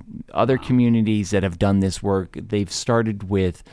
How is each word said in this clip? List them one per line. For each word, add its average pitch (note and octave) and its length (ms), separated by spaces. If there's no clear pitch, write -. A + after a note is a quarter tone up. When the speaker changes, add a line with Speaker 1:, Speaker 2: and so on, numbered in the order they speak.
Speaker 1:
Other A#2+ 220
Speaker 2:
Wow. - 80
Speaker 1:
communities A2+ 680
that G2 120
have F2 160
done G2 220
this F#2+ 200
work, F#2+ 400
they've G#2 300
started A2 580
with F#2+ 320